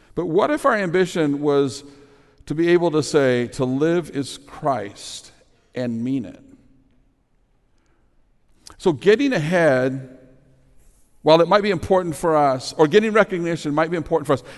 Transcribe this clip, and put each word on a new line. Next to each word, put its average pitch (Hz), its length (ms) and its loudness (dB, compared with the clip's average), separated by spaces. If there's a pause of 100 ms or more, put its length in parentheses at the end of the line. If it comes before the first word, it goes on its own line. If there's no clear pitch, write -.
(140)
But 170 140 -4
what 180 240 0
if 302 140 -4
our 262 100 4
ambition 175 680 0
was 143 420 0 (640)
to - 80 -8
be 170 160 0
able 175 220 2
to 151 100 0
say, 127 520 2
"To 135 120 -2
live 156 460 -2
is 139 260 -8
Christ," - 920 -8 (420)
and 117 300 -6
mean 131 200 -4
it? - 160 -18 (2500)
So 180 160 0
getting 226 400 2
ahead, 143 840 0 (1080)
while 160 180 6
it 165 80 2
might 202 140 4
be 208 80 0
important 180 440 0
for 160 220 0
us, 135 360 0
or 156 140 4
getting 214 240 4
recognition 170 640 0
might 160 180 0
be 175 60 -4
important 156 300 -4
for 147 60 2
us, 127 100 -2 (140)